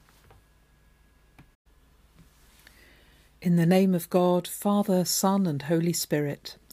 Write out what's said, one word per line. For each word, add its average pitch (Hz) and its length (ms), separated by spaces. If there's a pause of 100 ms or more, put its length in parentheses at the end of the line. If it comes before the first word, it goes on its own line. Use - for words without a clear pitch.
(3500)
In 175 140
the 165 120
name 190 260
of 170 160
God, 180 360
Father, 202 600
Son, 196 400
and 143 160
Holy 165 320
Spirit. - 640 (160)